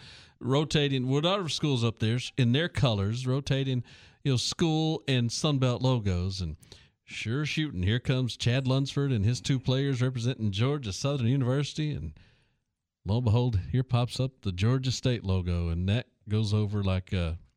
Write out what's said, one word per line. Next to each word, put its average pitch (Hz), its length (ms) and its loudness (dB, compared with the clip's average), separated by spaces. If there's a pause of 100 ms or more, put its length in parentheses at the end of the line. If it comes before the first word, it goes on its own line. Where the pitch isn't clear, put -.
(400)
rotating 135 680 0
whatever 165 400 0
schools 135 360 0
up 117 140 -2
there 113 200 0 (180)
in 120 160 4
their 160 160 0
colors, 113 580 0
rotating, 135 560 0 (400)
you 139 100 0
know, 127 40 2
school 160 720 0
and 120 240 2
Sun 147 260 0
Belt 123 240 0
logos, 98 580 0
and 78 160 -6 (480)
sure 131 400 -6
shooting, 143 380 -4
here 104 160 2
comes 127 380 0
Chad 127 320 2
Lunsford 135 420 0
and 110 140 2
his 120 160 0
two 135 180 0
players 131 420 0
representing 123 520 -2
Georgia 123 400 -2
Southern 139 360 -2
University, 139 640 0
and 82 200 -8 (920)
lo 101 120 0
and 123 80 -2
behold, 120 340 4 (120)
here 127 140 2
pops 120 340 0
up 131 140 -2 (100)
the 101 100 -2
Georgia 123 400 2
State 123 320 0
logo, 87 440 0
and 87 200 0
that 120 180 0 (220)
goes 107 260 0
over 104 280 0
like 92 300 -2
a 85 260 -2 (180)